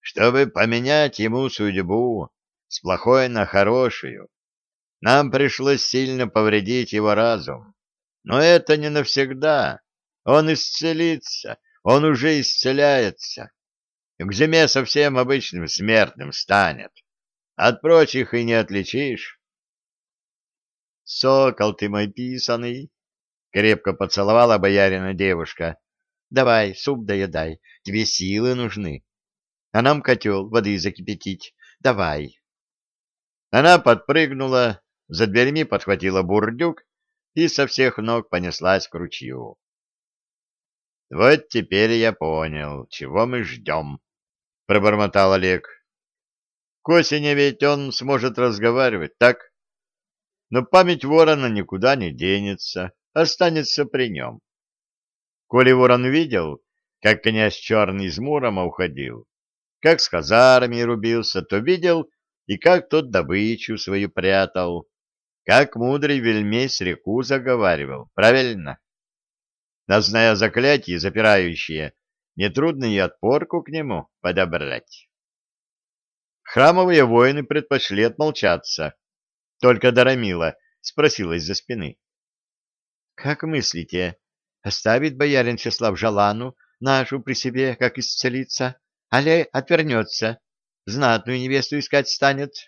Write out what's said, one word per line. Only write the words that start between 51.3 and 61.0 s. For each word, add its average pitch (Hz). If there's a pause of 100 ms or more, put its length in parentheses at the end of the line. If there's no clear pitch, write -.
никуда 104
не 101
денется, 90 (200)
останется 160
при 131
нём». 71 (1080)
Коли 127
ворон 127
видел, 120 (400)
как 107
князь 110
Чёрный 98
из 76
Мурома 123
уходил, 67 (520)
как 160
с -
хазарами 120
рубился, 117